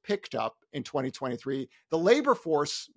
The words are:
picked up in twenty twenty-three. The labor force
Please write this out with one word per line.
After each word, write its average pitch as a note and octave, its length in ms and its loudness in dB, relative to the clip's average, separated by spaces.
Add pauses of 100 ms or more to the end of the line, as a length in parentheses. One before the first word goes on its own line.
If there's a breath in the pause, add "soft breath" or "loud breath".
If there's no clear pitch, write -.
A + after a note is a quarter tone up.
picked - 320 -4
up A2+ 220 -4 (160)
in C#3 100 -6
twenty C3+ 260 -4
twenty-three. C3 600 -6 (200 soft breath)
The D#3+ 80 0
labor A#3+ 380 4
force D3 600 -2